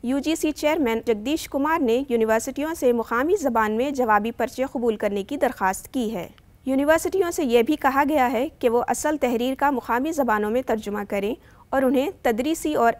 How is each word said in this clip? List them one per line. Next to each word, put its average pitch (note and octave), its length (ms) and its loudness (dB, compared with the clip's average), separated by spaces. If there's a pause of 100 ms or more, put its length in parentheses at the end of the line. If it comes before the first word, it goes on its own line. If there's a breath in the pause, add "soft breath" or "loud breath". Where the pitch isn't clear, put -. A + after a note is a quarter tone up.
यूजीसी D4 480 0
चेयरमैन D4 540 0
जगदीश A#3 400 -2
कुमार D4+ 340 0
ने B3+ 300 2
यूनिवर्सिटियों A#3+ 640 0
से B3+ 180 2
मुकामी A#3+ 460 0
ज़बान A3+ 340 0
में B3+ 220 -2
जवाबी A3 380 2
पर्चे B3 420 -4
कबूल A#3 220 0
करने G3+ 260 -4
की C#4 140 -8
दरख्वास्त G3+ 560 -2
की A#3+ 180 -2
है। F3+ 180 -8 (380)
यूनिवर्सिटियों D#4+ 640 2
से E4+ 140 -2
यह A#3 180 4
भी D4+ 160 0
कहा C4+ 260 2
गया C#4 240 2
है C4 200 0 (120)
कि B3 80 2
वो A#3 200 2
असल D4+ 300 0
तहरीर B3 360 0
का C#4 160 2
मुकामी B3+ 420 -2
ज़बानों G#3+ 380 0
में B3+ 140 0
तर्जुमा G#3 420 -4
करें G3+ 280 -4 (380 soft breath)
और C4+ 120 2
उन्हें C4+ 280 2 (120)
तदरीसी D4 520 0
और A#3 240 4